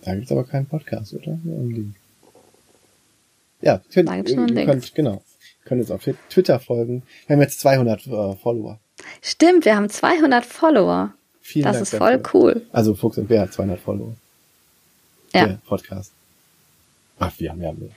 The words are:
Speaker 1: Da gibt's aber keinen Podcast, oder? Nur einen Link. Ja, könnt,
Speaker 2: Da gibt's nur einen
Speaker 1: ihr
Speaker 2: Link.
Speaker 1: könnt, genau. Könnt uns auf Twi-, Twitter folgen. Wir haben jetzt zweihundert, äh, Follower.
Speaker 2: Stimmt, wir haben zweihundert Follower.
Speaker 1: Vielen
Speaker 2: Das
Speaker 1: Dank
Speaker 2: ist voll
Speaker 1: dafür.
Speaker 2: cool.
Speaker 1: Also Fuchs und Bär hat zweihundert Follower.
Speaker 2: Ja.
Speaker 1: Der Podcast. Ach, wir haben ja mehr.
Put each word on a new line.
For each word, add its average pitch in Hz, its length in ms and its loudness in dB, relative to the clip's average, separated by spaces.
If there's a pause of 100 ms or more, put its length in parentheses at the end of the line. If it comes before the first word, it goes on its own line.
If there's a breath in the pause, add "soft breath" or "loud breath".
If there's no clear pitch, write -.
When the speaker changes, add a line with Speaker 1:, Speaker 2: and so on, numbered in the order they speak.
Speaker 1:
Da 92 120 -6
gibt's 117 160 -6
aber 135 140 -2
keinen 139 200 -6
Podcast, - 480 -8
oder? 156 300 -8
Nur 165 160 -8
einen 123 120 -6
Link. 107 240 -8 (1700)
Ja, 110 200 2 (120)
könnt, 175 160 4
Speaker 2:
Da - 60 -4
gibt's 190 180 -2
nur 240 120 0
einen 240 40 0
Speaker 1:
ihr 117 60 0 (100)
Speaker 2:
Link. - 40 0
Speaker 1:
könnt, 131 260 -2
genau. 117 260 -2 (440 soft breath)
Könnt 123 160 -2
uns 104 100 -4
auf 95 120 -8
Twi-, 131 120 -4 (140)
Twitter 175 300 2
folgen. 123 440 -4 (240 soft breath)
Wir 147 80 2
haben 143 60 6
jetzt 143 180 0
zweihundert, 127 480 2
äh, 104 300 -4
Follower. 110 420 -6 (420 loud breath)
Speaker 2:
Stimmt, 339 440 4
wir 214 100 6
haben 208 140 0
zweihundert 269 560 2
Follower. 196 680 0 (280)
Speaker 1:
Vielen - 240 -2
Speaker 2:
Das - 80 0
Speaker 1:
Dank 117 100 0
Speaker 2:
ist - 120 -6
voll 233 240 2
Speaker 1:
dafür. - 220 2
Speaker 2:
cool. - 200 4 (100)
Speaker 1:
Also 110 240 2
Fuchs 113 220 -2
und 110 100 -4
Bär 110 140 4
hat 95 120 -4
zweihundert 98 280 -4
Follower. 107 320 -8 (1200)
Speaker 2:
Ja. 131 140 4
Speaker 1:
Der 98 200 -6
Podcast. - 460 -8 (1040)
Ach, 90 200 -6
wir 80 120 -8
haben 85 100 -12
ja 80 120 -8
mehr. - 240 -14